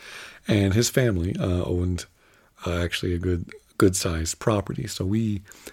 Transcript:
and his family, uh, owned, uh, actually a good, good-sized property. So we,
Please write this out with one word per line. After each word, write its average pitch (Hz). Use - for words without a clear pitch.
and 98
his 117
family, 101
uh, 90
owned, 90
uh, 87
actually 87
a 87
good, 87
good-sized 87
property. -
So -
we, 104